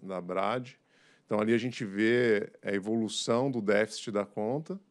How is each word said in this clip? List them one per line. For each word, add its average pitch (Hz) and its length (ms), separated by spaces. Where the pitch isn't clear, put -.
da 92 200
brad. 101 500
Então, 107 120
ali 110 160
a 117 40
gente 120 260
vê 110 640
a 101 80
evolução 113 800
do 120 100
déficit 107 500
da 101 140
conta, 143 540